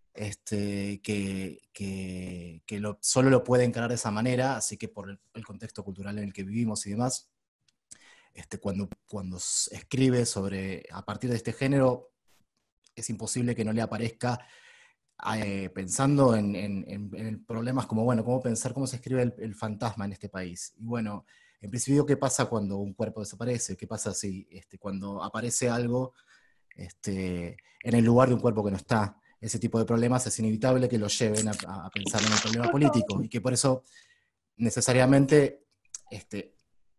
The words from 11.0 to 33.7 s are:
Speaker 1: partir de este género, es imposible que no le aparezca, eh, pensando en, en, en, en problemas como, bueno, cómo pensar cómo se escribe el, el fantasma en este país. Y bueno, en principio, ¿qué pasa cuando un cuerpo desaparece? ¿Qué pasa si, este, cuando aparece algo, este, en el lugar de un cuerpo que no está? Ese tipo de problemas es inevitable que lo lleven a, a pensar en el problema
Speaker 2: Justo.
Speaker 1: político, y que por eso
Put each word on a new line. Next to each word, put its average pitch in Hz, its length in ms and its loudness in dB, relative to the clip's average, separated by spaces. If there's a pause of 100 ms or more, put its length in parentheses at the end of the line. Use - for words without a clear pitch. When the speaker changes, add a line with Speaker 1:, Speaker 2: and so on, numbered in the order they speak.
Speaker 1:
partir 120 260 -4
de 117 60 0
este - 160 -4
género, 131 580 2 (840)
es - 160 -12
imposible 120 440 -2
que 113 100 -2
no 107 80 -2
le 113 80 0
aparezca, 117 600 -2 (960)
eh, 98 340 -4
pensando 135 640 4
en, 104 220 2
en, 98 320 -4
en, 101 260 -10
en 110 300 -8
problemas 120 420 -4
como, 110 180 0
bueno, 117 200 2
cómo 127 160 0
pensar 117 340 -2
cómo 135 120 -2
se 120 100 -6
escribe 127 260 0
el, 120 160 0
el 107 160 -8
fantasma 107 500 -4
en 101 80 -4
este 98 160 -12
país. 90 500 -10
Y 110 60 -16
bueno, 110 420 -6 (340)
en 101 100 -12
principio, 135 340 4
¿qué 139 120 2
pasa 135 300 2
cuando 101 320 -2
un 101 160 -6
cuerpo 107 260 -6
desaparece? 110 560 -6
¿Qué - 100 -12
pasa 104 260 -6
si, 95 380 -8
este, 92 280 -20
cuando 98 440 -8
aparece 117 460 -2
algo, 120 460 0 (600)
este, 92 800 -6 (260)
en 117 120 0
el 117 100 8
lugar 120 240 8
de 123 60 6
un 110 60 0
cuerpo 110 240 2
que 101 80 2
no 98 40 -2
está? 107 400 0 (240)
Ese 110 200 -6
tipo 117 180 0
de 113 60 4
problemas 120 420 2
es - 140 -4
inevitable 120 480 2
que 120 100 0
lo 104 80 -2
lleven 107 420 0
a, 104 40 -2 (340)
a 98 40 -14
pensar 202 320 -2
en - 100 2
el - 80 4
problema 113 240 0
Speaker 2:
Justo. - 80 2
Speaker 1:
político, 120 500 4
y 110 60 -4
que 117 120 -4
por 127 120 0
eso 131 320 2 (720)